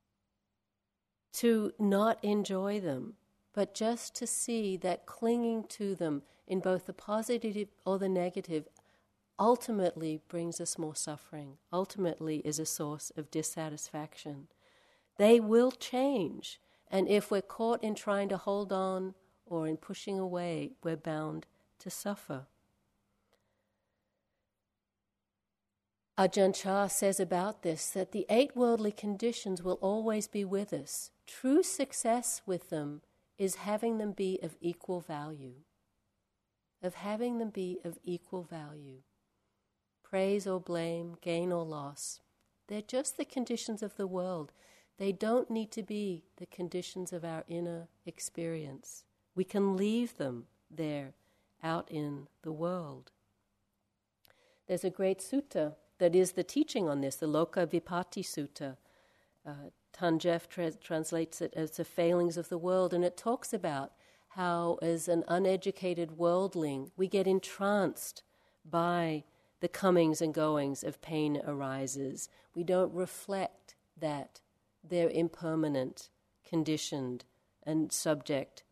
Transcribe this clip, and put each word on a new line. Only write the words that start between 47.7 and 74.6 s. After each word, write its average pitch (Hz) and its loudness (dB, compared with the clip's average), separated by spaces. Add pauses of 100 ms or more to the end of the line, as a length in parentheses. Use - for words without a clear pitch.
experience. 165 -8 (300)
We 185 0
can 196 2
leave 220 2
them 123 -4 (220)
there 147 -6 (480)
out 165 -4
in 147 -4 (160)
the 160 -8
world. 156 -6 (1500)
There's 180 -2
a 185 0
great 190 0
sutta 165 -2 (220)
that 175 6
is 185 6
the 185 -2
teaching 220 0
on 143 0
this, 135 -2
the 160 -4
Loka 165 2
Vipatti 180 -2
Sutta. 143 -8 (720)
Uh, 143 -12 (220)
Tanjev 170 2
tra-, 165 -4
translates 160 -4
it 165 -4
as 160 -4
the 170 -4
failings 175 2
of 170 -6
the 175 -4
world, 180 2
and 175 4
it 180 0
talks - -2
about 151 -2 (380)
how, 170 0
as 165 0
an 170 4
uneducated 180 0
worldling, 170 2
we 190 0
get 190 2
entranced 196 2 (420)
by 170 0 (360)
the 175 0
comings 170 6
and 160 2
goings 147 2
of 139 -6
pain 151 0
arises. 135 -4 (260)
We 175 -4
don't 180 4
reflect - -6 (220)
that 151 -6 (440)